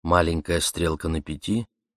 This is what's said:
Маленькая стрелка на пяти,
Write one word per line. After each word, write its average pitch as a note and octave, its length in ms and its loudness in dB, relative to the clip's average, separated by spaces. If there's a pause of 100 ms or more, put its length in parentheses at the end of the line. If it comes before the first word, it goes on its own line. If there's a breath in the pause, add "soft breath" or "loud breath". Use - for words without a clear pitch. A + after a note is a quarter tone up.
Маленькая E2+ 580 2
стрелка D#2+ 480 -2
на D#2+ 140 -2
пяти, G2+ 460 -4 (300)